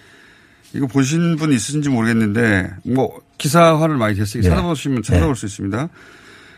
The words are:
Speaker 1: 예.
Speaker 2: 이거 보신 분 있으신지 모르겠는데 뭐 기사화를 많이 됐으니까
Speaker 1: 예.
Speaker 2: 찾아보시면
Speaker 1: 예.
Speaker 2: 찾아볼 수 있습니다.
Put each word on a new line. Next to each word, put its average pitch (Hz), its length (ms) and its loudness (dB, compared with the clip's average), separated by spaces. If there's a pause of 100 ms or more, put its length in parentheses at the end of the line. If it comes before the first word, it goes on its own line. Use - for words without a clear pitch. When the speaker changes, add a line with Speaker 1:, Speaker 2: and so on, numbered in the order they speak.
(720)
Speaker 1:
예. - 40 -6
Speaker 2:
이거 135 100 -2
보신 156 480 0
분 156 160 0
있으신지 143 380 -2
모르겠는데 113 800 0 (160)
뭐 127 340 -2 (180)
기사화를 160 600 4
많이 107 180 0
됐으니까 104 340 -2
Speaker 1:
예. - 60 -
Speaker 2:
찾아보시면 147 440 -2
Speaker 1:
예. - 20 -6
Speaker 2:
찾아볼 143 340 0
수 110 100 -10
있습니다. 104 440 -6 (680)